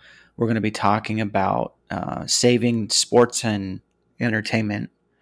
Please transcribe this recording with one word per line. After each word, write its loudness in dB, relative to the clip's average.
we're 0
gonna 0
be 0
talking 0
about, 0
uh, -6
saving 2
sports 2
and -4
entertainment, -2